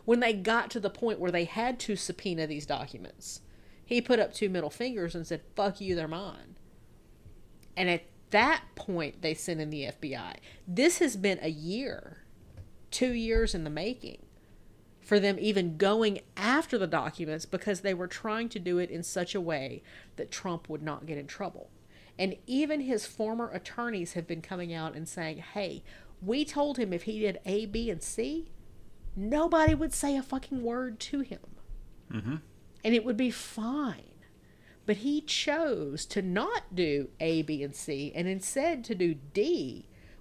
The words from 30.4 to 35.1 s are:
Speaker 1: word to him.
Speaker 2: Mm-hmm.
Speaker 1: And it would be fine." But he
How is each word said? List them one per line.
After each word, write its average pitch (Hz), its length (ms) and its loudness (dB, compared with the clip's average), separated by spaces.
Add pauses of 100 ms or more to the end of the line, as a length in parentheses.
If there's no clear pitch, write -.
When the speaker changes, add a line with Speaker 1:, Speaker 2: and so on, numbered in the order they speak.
Speaker 1:
word 240 380 -2
to 285 200 -2
him. - 200 -6 (720)
Speaker 2:
Mm-hmm. 113 260 -2 (480)
Speaker 1:
And 233 100 6
it 220 100 4
would 240 120 0
be 247 140 2
fine." 233 800 -4 (760)
But 208 120 2
he 294 240 2